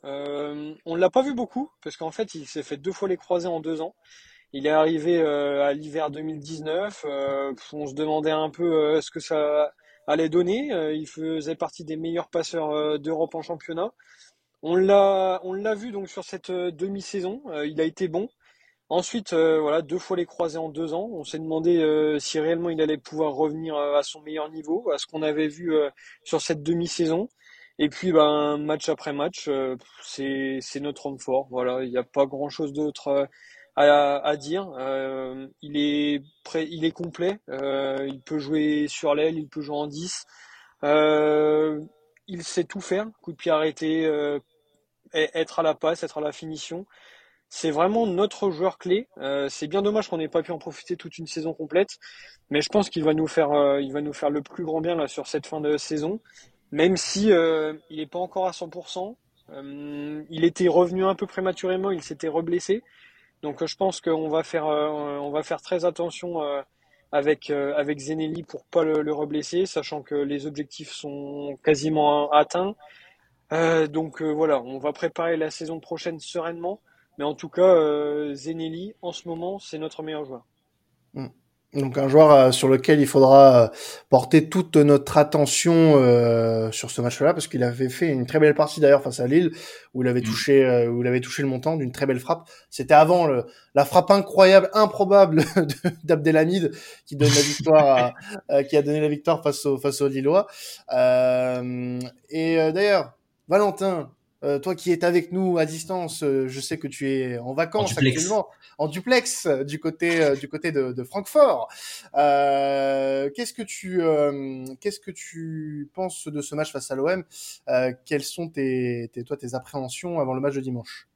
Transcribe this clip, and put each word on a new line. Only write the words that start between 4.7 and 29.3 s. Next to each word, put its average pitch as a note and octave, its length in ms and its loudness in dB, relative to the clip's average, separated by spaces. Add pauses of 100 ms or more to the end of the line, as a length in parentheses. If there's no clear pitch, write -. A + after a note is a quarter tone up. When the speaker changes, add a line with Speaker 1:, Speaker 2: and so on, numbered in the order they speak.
Speaker 1:
arrivé, D#3+ 500 2
euh, C#3+ 440 0
à C#3+ 60 2
l'hiver D3+ 400 -6
deux D3 80 -12
mille D#3 220 -8
dix-neuf. D#3 680 -6
Euh, C#3 460 -4 (180)
on D3 160 -10
se C3+ 60 -12
demandait D#3 380 -2
un D#3 180 -2
peu, E3+ 240 -2
euh, D#3 260 2
ce - 120 -10
que E3 100 -12
ça D3+ 500 0 (360)
allait D#3+ 200 0
donner. F#3 460 0
Euh, D#3 200 -2
il D#3 140 -8
faisait D#3+ 480 -6
partie D#3+ 300 -8
des D#3 100 -8
meilleurs E3 320 -6
passeurs, D#3+ 440 -4
euh, D3+ 260 -2
d'Europe D#3 360 -4
en E3 80 -8
championnat. E3+ 520 -8 (680)
On D#3+ 140 -2
l'a, F#3+ 680 4
on F#3 80 -8
l'a G3+ 200 -4
vu G#3+ 200 -10
donc G3 160 -10
sur - 160 -14
cette, - 240 -16
euh, F3+ 200 -4
demi-saison. F#3+ 760 -8
Euh, D3+ 180 -6
il D3+ 140 -8
a D#3+ 60 2
été E3 240 -4
bon. F3+ 180 -4 (640)
Ensuite, F3+ 420 -4
euh, D#3+ 300 2
voilà, D3+ 200 0
deux D#3 160 -8
fois F3+ 200 -6
les F3 80 -2
croisés E3 320 -6
en D#3+ 100 -8
deux D#3 260 -8
ans. G3 200 -6
On D#3+ 100 -12
s'est D#3 160 -10
demandé, D#3+ 380 0
euh, D#3 420 2
si - 220 -6
réellement E3+ 280 0
il D#3+ 120 -2
allait D#3 160 0
pouvoir D#3 340 -4
revenir, D#3 460 -2
euh, D3 200 0
à C#3+ 60 2
son D#3 160 -10
meilleur D#3 320 -8
niveau, D#3+ 400 -4
à C#3+ 60 0
ce - 80 -8
qu'on D#3 160 -8
avait D#3 260 0
vu, D#3+ 260 -6
euh, D3 160 2 (360)
sur D3+ 160 -2
cette D#3+ 200 -4
demi-saison. E3+ 680 -2 (500)
Et D3+ 80 0
puis, F3+ 240 -4
ben, D3+ 460 4
match D3+ 320 -4
après D3+ 240 -6
match, C#3+ 340 -6